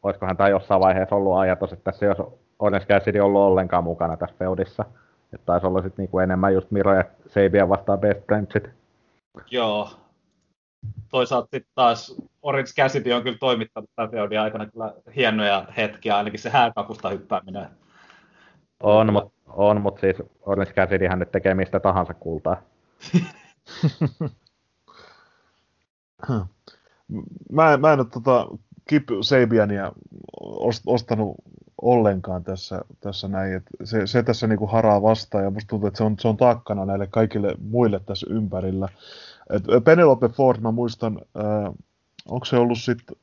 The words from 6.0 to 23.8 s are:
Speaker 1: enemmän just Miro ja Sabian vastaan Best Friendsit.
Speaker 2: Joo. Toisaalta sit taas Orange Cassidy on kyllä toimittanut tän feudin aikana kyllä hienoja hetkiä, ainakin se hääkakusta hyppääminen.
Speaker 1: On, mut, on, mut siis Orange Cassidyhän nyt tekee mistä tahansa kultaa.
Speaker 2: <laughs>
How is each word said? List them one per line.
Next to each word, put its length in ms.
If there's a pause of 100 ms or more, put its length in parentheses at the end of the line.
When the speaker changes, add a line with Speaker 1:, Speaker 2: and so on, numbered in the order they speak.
Speaker 1:
enemmän 360
just 160
Miro 240
ja 100 (220)
Sabian 420
vastaan 300
Best 280
Friendsit. 440 (800)
Speaker 2:
Joo. 400 (1200)
Toisaalta 420
sit 220
taas 420 (260)
Orange 340
Cassidy 360
on 100
kyllä 160
toimittanut 580
tän 140
feudin 300
aikana 260
kyllä 280 (220)
hienoja 500 (100)
hetkiä, 400
ainakin 240
se 100
hääkakusta 580
hyppääminen. 600 (1120)
Speaker 1:
On, 300
mut, 200 (140)
on, 340
mut 200
siis 160 (260)
Orange 300
Cassidyhän 460
nyt 140
tekee 220
mistä 260
tahansa 340
kultaa. 420 (560)
Speaker 2:
<laughs> 1160 (3250)